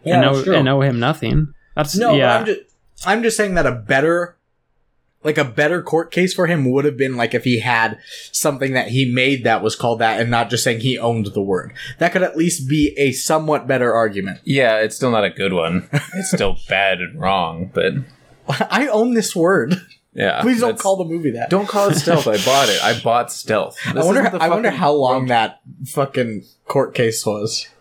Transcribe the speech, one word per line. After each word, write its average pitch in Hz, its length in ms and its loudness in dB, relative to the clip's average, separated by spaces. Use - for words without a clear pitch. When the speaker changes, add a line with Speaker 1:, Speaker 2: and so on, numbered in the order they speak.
Speaker 1:
Yeah, 170 120 2
Speaker 2:
And - 80 6
Speaker 1:
that's 139 160 4
Speaker 2:
owe, 131 60 -2
Speaker 1:
true. 190 100 2
Speaker 2:
and 139 120 4
owe 135 140 2
him 127 180 2
nothing. 139 540 0
That's, 147 200 -2
Speaker 1:
No, 226 200 2
Speaker 2:
yeah. 160 240 4
Speaker 1:
but - 0 -
I'm 220 60 -4
ju-, - 60 -14
I'm 214 180 2
just 220 140 0
saying 208 160 0
that 165 140 2
a 127 40 0
better, 139 640 0
like, 151 140 0
a 147 80 2
better 151 380 0
court 165 280 -2
case 185 220 0
for 180 140 0
him 160 240 0
would 139 140 2
have 139 120 0
been, 131 200 -2
like, 117 180 -2
if 120 80 -2
he 120 160 2
had 113 400 0
something 135 420 -2
that 123 140 0
he 127 260 0
made 127 300 0
that 113 180 2
was 107 140 -2
called 117 240 -2
that 110 200 0
and 117 120 0
not 117 180 0
just 120 140 -2
saying 117 160 -2
he 127 180 -2
owned 117 300 -2
the 101 160 -4
word. 95 300 -4
That 170 140 0
could 185 100 2
at 165 120 -2
least 160 320 0
be 147 300 0
a 139 140 2
somewhat 151 560 -2
better 123 260 2
argument. 98 500 -2
Speaker 3:
Yeah, 123 340 2
it's 110 180 0
still 127 160 0
not 110 120 2
a 95 60 0
good 95 240 -4
one. 85 360 -2
Speaker 1:
<laughs> - 40 -10
Speaker 3:
It's 190 160 -6
still 107 260 2
bad 95 320 2
and 87 220 -10
wrong, 90 500 -2
but 87 220 0
Speaker 1:
<laughs> - 0 -
"I 240 160 0
own 233 260 2
this 214 220 0
word. 170 400 2
Speaker 3:
yeah, - 280 -2
Speaker 1:
Please 233 180 2
don't 233 120 0
Speaker 3:
that's 214 100 -6
Speaker 1:
call 196 160 2
the 185 80 -2
movie 160 260 -2
that." 117 200 -6
Speaker 3:
Don't 202 180 0
call 202 200 2
it 156 60 2
Stealth. 160 320 2
I 104 160 2
bought 131 260 4
it. 95 140 0
I 117 160 2
bought 120 320 0
Stealth. - 500 -4
Speaker 1:
<laughs> - 40 -10
I - 80 -4
Speaker 3:
This 139 120 0
Speaker 1:
wonder, 214 160 4
Speaker 3:
isn't - 120 0
the 165 100 0
Speaker 1:
I 165 60 2
wonder 214 200 2
Speaker 3:
fucking - 100 -4
Speaker 1:
how 151 140 4
long 131 340 2
Speaker 3:
Trump - 20 -4
Speaker 1:
that 113 320 0
fucking 117 540 -2
court 135 280 0
case 113 300 0
was. 107 440 -4